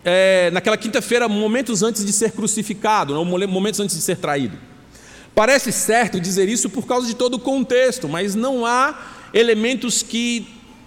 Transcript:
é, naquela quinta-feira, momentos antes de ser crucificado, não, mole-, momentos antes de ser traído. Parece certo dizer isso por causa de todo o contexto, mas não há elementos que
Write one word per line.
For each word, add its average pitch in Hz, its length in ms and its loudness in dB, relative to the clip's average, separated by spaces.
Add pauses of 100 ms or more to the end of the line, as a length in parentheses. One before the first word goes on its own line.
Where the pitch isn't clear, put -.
é, 185 460 4
naquela 196 260 0
quinta-feira, 233 540 0
momentos 214 540 0
antes 220 200 0
de 202 80 -4
ser 214 200 0
crucificado, 202 840 -2
não, 156 100 -2
mole-, 180 220 -2
momentos 190 340 -2
antes 196 160 -4
de 160 60 -6
ser 180 160 -2
traído. 143 400 -4 (760)
Parece 240 360 4
certo 220 480 0
dizer 185 300 0
isso 233 180 0
por 214 200 -6
causa 247 180 0
de 233 80 -4
todo 247 220 -2
o 226 40 -4
contexto, 254 720 0
mas 185 240 -4
não 240 320 -2
há 254 340 0 (320)
elementos 226 720 2
que 233 460 -2 (400)